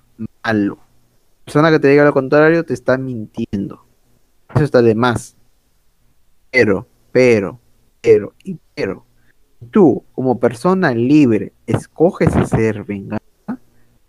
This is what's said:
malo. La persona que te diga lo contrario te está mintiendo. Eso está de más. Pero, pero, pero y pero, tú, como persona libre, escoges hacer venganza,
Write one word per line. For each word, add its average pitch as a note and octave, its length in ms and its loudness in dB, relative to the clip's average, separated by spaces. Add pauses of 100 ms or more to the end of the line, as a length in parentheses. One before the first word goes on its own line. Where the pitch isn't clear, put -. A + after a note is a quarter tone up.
(440)
malo. G#2 320 -2
La - 720 -20
persona D#3 240 2
que D#3 100 2
te C#3 80 2
diga D3 160 4
lo D3 80 2
contrario D3+ 520 2
te B2+ 100 -6
está B2+ 240 -2
mintiendo. A#2 840 -10 (720)
Eso D3+ 100 0
está B2+ 180 2
de A2+ 120 4
más. A#2 420 -4 (1120)
Pero, G#2 360 0 (260)
pero, A#2 460 2 (420)
pero - 340 2 (100)
y E3+ 120 -12 (180)
pero, F#2+ 300 -8 (640)
tú, C#3+ 340 2 (100)
como C3 240 -4
persona D#3 560 -2
libre, A#2 580 2 (140)
escoges - 720 -2
hacer A2 480 -2
venganza, G#2 380 -10 (880)